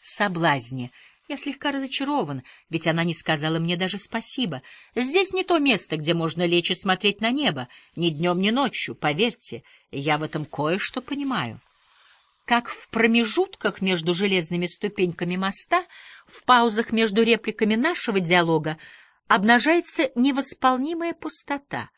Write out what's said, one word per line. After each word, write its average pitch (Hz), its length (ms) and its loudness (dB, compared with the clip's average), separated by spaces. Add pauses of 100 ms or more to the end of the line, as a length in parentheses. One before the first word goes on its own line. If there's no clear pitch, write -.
соблазне. 156 880 -2 (380)
Я 285 80 -8
слегка 285 360 -6
разочарован, 262 680 -4 (280)
ведь 160 160 -4
она 165 180 2
не 170 80 0
сказала 156 460 -2
мне 170 180 -2
даже 185 220 -2
спасибо. 226 640 -4 (320)
Здесь 285 400 2
не 370 100 0
то 349 140 2
место, 247 400 0
где 160 160 0
можно 165 320 -2
лечь 170 240 2
и 185 40 -2
смотреть 196 460 0
на 226 100 0
небо, 196 380 -2 (280)
ни 170 120 0
днём, 175 320 0
ни 190 80 2
ночью, 247 460 -2
поверьте, 156 680 -2 (280)
я 143 260 -2
в 151 60 -2
этом 156 240 -6
кое-что 185 560 -2
понимаю. 226 580 -6 (880)
Как 240 220 0
в - 200 -14
промежутках 226 920 0
между 180 320 0
железными 175 500 0
ступеньками 180 720 -2
моста, 196 480 0 (420)
в - 180 -20
паузах 233 480 4
между 220 300 4
репликами 220 520 2
нашего 233 460 0
диалога 165 580 2 (480)
обнажается 240 880 4
невосполнимая 277 1000 0
пустота. 277 840 -8